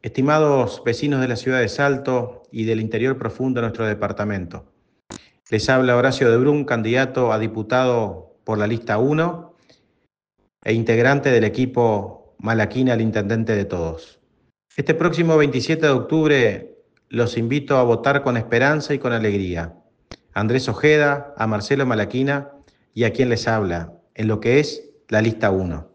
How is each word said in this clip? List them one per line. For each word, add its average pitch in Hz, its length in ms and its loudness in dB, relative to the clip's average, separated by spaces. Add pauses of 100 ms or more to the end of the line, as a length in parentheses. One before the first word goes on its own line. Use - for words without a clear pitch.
Estimados 139 840 2
vecinos 131 360 0
de 131 60 0
la 120 80 -2
ciudad 131 240 -2
de 117 100 2
Salto 135 840 -2
y 110 140 -4
del 110 140 0
interior 113 380 -2
profundo 123 420 -4
de 117 60 -2
nuestro 110 180 -4
departamento, 104 880 -6 (800)
les 107 180 0
habla 127 280 4
Horacio 131 340 2
de 113 60 4
Brun, 143 280 2
candidato 123 680 0
a 110 80 0
diputado 113 1040 -2
por 110 140 -2
la 107 100 0
lista 113 300 -2
uno 160 580 -2 (1040)
e 110 100 -2
integrante 120 600 2
del 117 100 6
equipo 113 960 -2
Malaquina, 113 560 0
el 113 60 0
intendente 110 560 0
de 101 80 0
todos. 82 560 -8 (560)
Este 156 180 0
próximo 165 420 2
veintisiete 151 500 2
de 143 60 4
octubre 139 880 0 (300)
los 113 280 -2
invito 139 400 -2
a 131 60 4
votar 123 400 2
con 123 140 0
esperanza 139 580 0
y 135 60 -4
con 123 120 -2
alegría. 95 600 -2 (580)
A 98 80 -4
Andrés 123 280 0
Ojeda, 143 680 2
a 110 120 -2
Marcelo 123 380 0
Malaquina 127 680 -2 (420)
y 113 80 -2
a 113 100 2
quien 123 180 0
les 117 180 -2
habla, 90 460 -2 (200)
en 110 140 -2
lo 107 100 0
que 120 220 4
es - 300 -6 (180)
la 110 140 2
lista 110 280 2
uno. 87 440 -2